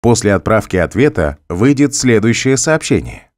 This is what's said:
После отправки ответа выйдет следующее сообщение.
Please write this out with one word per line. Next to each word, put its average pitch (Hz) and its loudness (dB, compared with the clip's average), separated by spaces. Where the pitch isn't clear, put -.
После 107 2
отправки 95 0
ответа 85 0
выйдет 135 0
следующее 117 0
сообщение. 135 -4